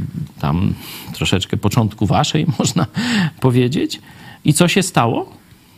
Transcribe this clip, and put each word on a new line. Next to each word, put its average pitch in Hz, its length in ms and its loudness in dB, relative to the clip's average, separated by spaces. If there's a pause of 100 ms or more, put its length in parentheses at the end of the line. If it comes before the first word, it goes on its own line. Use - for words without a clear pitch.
(400)
tam 87 340 0 (400)
troszeczkę - 440 -2
początku 104 480 0
waszej, 151 460 2
<laughs> - 80 -4
można - 260 0 (540)
powiedzieć. 127 640 0 (440)
I 147 80 4
co 175 140 4
się 185 160 2
stało? 131 460 0 (480)